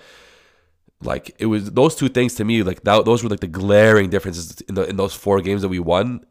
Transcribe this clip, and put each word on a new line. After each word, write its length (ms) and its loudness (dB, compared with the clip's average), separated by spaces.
like, 360 -8
it 60 -6
was 280 -2
those 220 2
two 140 -2
things 280 -2
to 80 -4
me, 180 0
like, 220 -4
that, 200 4
those 180 2
were, 60 -6
like, 120 -4
the 60 -8
glaring 640 4
differences 540 -6
in 140 -10
the, 120 -2
in 80 -8
those 180 -4
four 280 0
games 180 -2
that 80 -4
we 100 -4
won. 520 -2